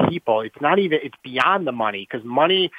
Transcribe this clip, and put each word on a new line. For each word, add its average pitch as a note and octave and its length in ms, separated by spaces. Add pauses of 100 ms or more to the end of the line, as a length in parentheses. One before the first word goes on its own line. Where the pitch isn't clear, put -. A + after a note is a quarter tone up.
people. A2+ 320
It's - 180
not D#3 200
even, D#3 240
it's C3+ 200
beyond C#3+ 440
the B2+ 40
money, G#2+ 340
'cause A#2+ 180
money, D#3+ 560